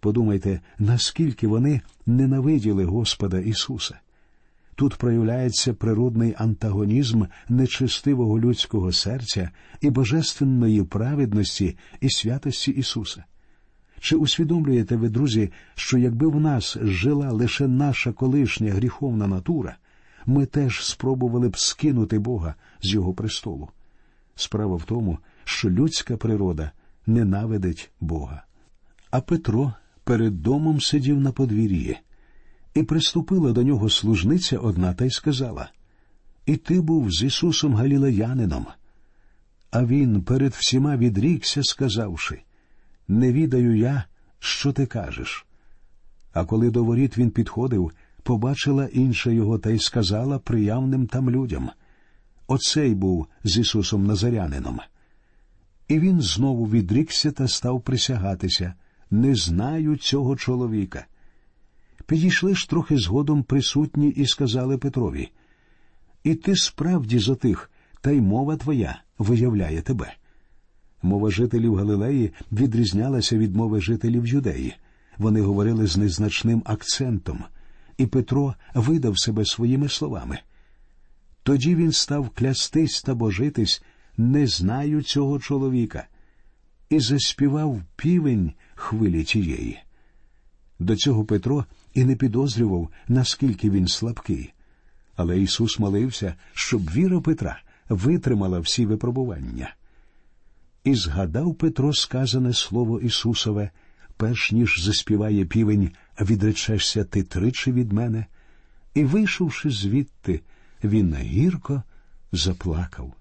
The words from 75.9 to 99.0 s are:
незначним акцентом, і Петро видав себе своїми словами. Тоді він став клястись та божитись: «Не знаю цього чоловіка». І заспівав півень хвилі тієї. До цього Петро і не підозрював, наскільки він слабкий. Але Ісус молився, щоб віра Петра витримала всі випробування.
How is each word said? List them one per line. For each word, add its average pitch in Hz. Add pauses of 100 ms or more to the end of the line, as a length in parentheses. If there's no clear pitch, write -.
незначним 104
акцентом, 110 (520)
і 131
Петро 131 (200)
видав 127
себе 107
своїми 127
словами. 82 (1040)
Тоді 143
він 160
став 147
клястись -
та 131
божитись: 113 (340)
«Не 131
знаю 123
цього 143
чоловіка». 131 (840)
І 151
заспівав 139 (140)
півень 135 (220)
хвилі 98
тієї. 69 (1000)
До 98
цього 110
Петро 113 (300)
і 127
не 131
підозрював, 110 (200)
наскільки 120
він 92
слабкий. 98 (640)
Але 87
Ісус 110
молився, 101 (180)
щоб 92
віра 175
Петра 156 (280)
витримала 104
всі 107
випробування. 104 (1080)